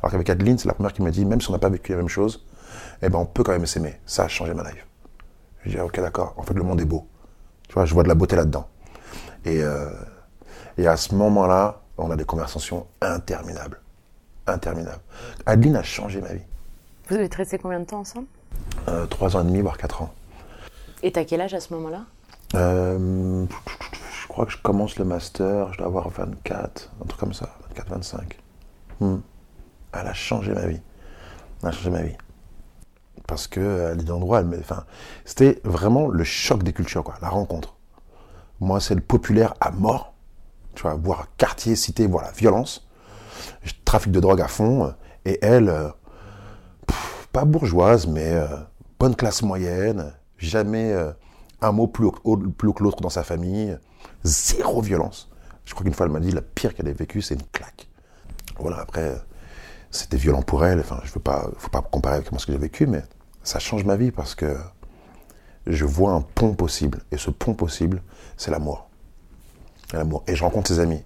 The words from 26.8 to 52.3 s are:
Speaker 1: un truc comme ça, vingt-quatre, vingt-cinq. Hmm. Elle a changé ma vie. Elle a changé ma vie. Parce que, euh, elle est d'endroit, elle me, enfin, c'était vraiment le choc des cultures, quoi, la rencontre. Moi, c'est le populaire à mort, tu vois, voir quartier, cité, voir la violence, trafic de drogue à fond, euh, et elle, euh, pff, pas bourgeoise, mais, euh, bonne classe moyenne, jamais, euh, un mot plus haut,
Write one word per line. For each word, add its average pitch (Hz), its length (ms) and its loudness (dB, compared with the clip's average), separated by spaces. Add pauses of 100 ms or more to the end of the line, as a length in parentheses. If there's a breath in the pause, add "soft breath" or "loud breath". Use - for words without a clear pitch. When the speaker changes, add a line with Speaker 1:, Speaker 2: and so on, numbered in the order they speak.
Speaker 1:
un - 40 -10
truc - 140 -10
comme 92 140 -4
ça, - 160 -10 (160)
vingt-quatre, - 240 -14
vingt-cinq. 92 480 -10 (640)
Hmm. 95 160 2 (760)
Elle 95 140 -8
a 92 80 -6
changé 104 400 -4
ma 92 120 -2
vie. 85 140 -4 (840 loud breath)
Elle 87 60 -2
a 85 40 -2
changé 90 180 -4
ma 85 120 -2
vie. 80 140 -6 (1120)
Parce - 200 -6
que, - 140 -6
euh, 90 320 0
elle 85 80 -2
est 82 40 -4
d'endroit, 90 360 2
elle 87 60 2
me, 85 120 -4
enfin, - 260 -8 (420 loud breath)
c'était - 380 6
vraiment 107 440 4
le 85 160 2
choc - 380 0
des 87 100 2
cultures, - 320 -2
quoi, - 160 -10
la 82 80 -6
rencontre. 90 480 -4 (840 soft breath)
Moi, 95 200 2
c'est - 140 0
le 90 80 2
populaire 110 580 4
à - 100 2
mort, 101 440 0 (600)
tu - 80 -10
vois, 78 120 0
voir 80 320 -2 (100)
quartier, - 400 2
cité, - 300 2
voir 87 180 2
la - 60 -10
violence, 110 580 2 (960 loud breath)
trafic 104 280 4
de 92 80 6
drogue 92 200 6
à - 80 0
fond, 110 380 2
euh, 69 40 -4 (360 loud breath)
et 95 160 0
elle, 110 260 8
euh, 76 200 0 (1000 loud breath)
pff, - 460 -6
pas 131 120 4
bourgeoise, 107 600 6
mais, 80 260 0
euh, 80 140 2 (520)
bonne 127 160 4
classe 107 280 0
moyenne, 92 720 -2 (240)
jamais, 107 540 0
euh, 82 200 0 (480 soft breath)
un 110 120 4
mot 110 140 4
plus 110 200 0 (180)
haut, 110 120 4